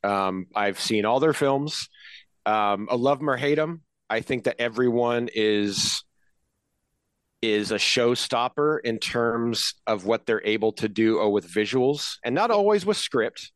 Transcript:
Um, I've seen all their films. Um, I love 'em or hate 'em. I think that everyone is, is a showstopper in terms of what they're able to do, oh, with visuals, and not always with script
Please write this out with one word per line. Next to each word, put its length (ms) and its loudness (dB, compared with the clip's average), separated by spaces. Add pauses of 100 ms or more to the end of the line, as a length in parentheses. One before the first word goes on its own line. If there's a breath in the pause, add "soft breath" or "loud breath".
Um, 520 0
I've 240 0
seen 280 0
all 120 4
their 140 4
films. 560 -2 (560 loud breath)
Um, 460 0
I 60 0
love 260 0
'em 80 -2
or 80 0
hate 200 0
'em. 220 -4 (300)
I 100 0
think 240 -6
that 160 0
everyone 760 0
is, 680 0 (1400)
is 300 0
a 60 0
showstopper 1080 0
in 140 -2
terms 760 -2 (140)
of 180 -2
what 220 0
they're 180 0
able 280 2
to 180 -4
do, 300 2
oh, 100 2
with 200 0
visuals, 720 0
and 120 -2
not 160 2
always 340 4
with 140 0
script 580 -2